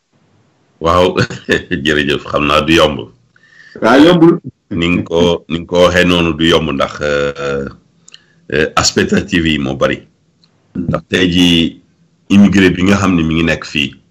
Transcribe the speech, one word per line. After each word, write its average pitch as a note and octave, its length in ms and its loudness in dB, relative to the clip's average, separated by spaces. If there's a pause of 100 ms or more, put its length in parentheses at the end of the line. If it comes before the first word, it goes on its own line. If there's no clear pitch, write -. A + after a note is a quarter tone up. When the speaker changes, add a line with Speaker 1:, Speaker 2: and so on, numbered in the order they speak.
(800)
Speaker 1:
Waaw, F2+ 360 0 (280)
<laughs> D#2 400 -4
jërëjëf, D2 400 -2
xam C#2+ 220 -4
naa D2+ 160 2
du D#2+ 120 0
yomb. D#2 240 2 (840)
Speaker 2:
Waaw, B2 220 4
yombul. E3 340 6 (320)
Speaker 1:
Ni E2+ 180 -2
nga F2 160 0
ko, E2+ 440 0
ni E2 120 -6
nga E2+ 60 -12
ko F2 180 -4
waxee F2 200 2
noonu E2+ 320 0
du D#2+ 120 -2
yomb D#2+ 240 2
ndax, C#2 280 -4
euh, C#2+ 640 -4 (880)
euh, D2+ 140 0 (100)
expectative F2 680 0
yi D#2 120 0
moo C2+ 180 -4
bari. C2+ 260 -2 (720)
Ndax E2 320 -6
tey F#2 220 0
jii E2+ 500 0 (480)
immigré G2 420 4
bi F2 140 -4
nga G2 120 2
xam F#2+ 200 0
ne D#2+ 60 0
mi D#2+ 140 -2
ngi E2 80 0
nekk D#2 200 -4
fii, C#2 300 -6 (160)